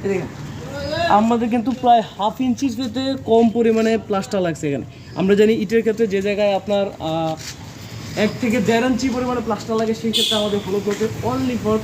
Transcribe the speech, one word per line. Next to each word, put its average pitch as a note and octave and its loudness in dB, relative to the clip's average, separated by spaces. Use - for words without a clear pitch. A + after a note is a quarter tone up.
এই G3 -2
দেখেন F3 -6
আমাদের A3+ 4
কিন্তু A#3+ 0
প্রায় A#3+ 4
হাফ G#3+ -2
ইঞ্চির B3 -2
চেয়ে C4 -2
কম A3+ 6
পরিমাণে A3+ 2
প্লাস্টার G3+ -2
লাগছে D#3+ -2
এখানে। C3+ -4
আমরা F#3+ 4
জানি G#3+ 6
ইটের A3 2
ক্ষেত্রে A3 2
যে G3 0
জায়গায় G3+ 2
আপনার, G3 0
আ, D#3+ -2
এক G3+ 2
থেকে A#3+ 0
দেড় A3+ 2
ইঞ্চি C4 0
পরিমাণে B3 -2
প্লাস্টার A3 -4
লাগে A3 0
সেই A3 -4
ক্ষেত্রে G#3+ 0
আমাদের G#3 0
হলো F#3+ -2
ব্লকে G3+ -2
only B3+ -2
for G#3+ 2